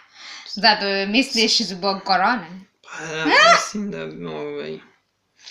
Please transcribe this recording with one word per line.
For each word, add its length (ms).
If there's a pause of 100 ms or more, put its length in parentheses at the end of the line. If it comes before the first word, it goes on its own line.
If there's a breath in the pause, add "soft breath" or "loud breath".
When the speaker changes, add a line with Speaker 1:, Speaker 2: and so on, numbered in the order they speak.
(540 loud breath)
Speaker 1:
Zato 580
misliš 480
zbog 440
korone? 560 (220)
Speaker 2:
Pa 240
da, 180
Speaker 1:
<laughs> 300
Speaker 2:
mislim 360
da, 400
ovaj, 480 (720 loud breath)